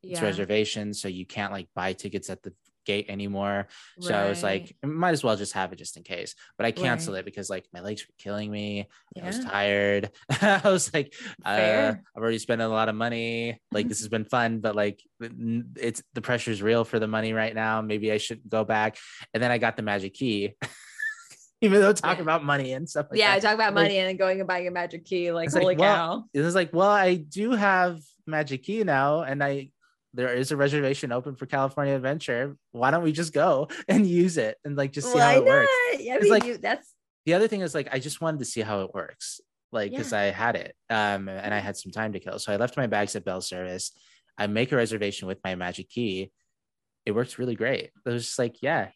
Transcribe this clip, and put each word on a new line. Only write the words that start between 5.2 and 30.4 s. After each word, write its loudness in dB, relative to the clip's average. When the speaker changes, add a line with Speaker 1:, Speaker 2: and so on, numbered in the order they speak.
Speaker 1:
well 2
just -8
have -4
it -18
just -16
in -20
case." -10
But -2
I 0
canceled -2
Speaker 2:
Right. -
Speaker 1:
it -8
because, -12
like, -8
my -14
legs -8
were -20
killing -6
me. -6
I -12
was -6
Speaker 2:
Yeah. -8
Speaker 1:
tired. 2
<laughs> -
I 6
was 2
like, -2
"Uh, -4
Speaker 2:
Fair. 2
Speaker 1:
I've -8
already 0
spent 0
a 0
lot 2
of -2
money. -4
Like, 0
this -4
Speaker 2:
<laughs> -8
Speaker 1:
has -10
been -2
fun, 0
but, 0
like, 0
n-, -4
it's, -4
the -6
pressure's -2
real 4
for 0
the -2
money -2
right -2
now. 0
Maybe -2
I 2
shouldn't -10
go 2
back." 0
And -8
then 2
I 2
got 0
the -6
magic -4
key, -4
<laughs> -10
even 6
though 8
talk 0
Speaker 2:
Yeah. -6
Speaker 1:
about 0
money 0
and -8
stuff -4
like 4
Speaker 2:
Yeah, 6
Speaker 1:
that. -
Speaker 2:
talk 2
about 2
Speaker 1:
Like, -
Speaker 2:
money 4
and 0
then -4
going 2
and -4
buying -2
a -4
magic -6
key. -2
Like, -2
Speaker 1:
it's 0
like, 4
Speaker 2:
holy 2
Speaker 1:
well, 4
Speaker 2:
cow. -4
Speaker 1:
it 0
was 2
like, 2
"Well, 6
I 6
do -4
have 2
magic -2
key -2
now, 2
and -2
I, -4
there -2
is 0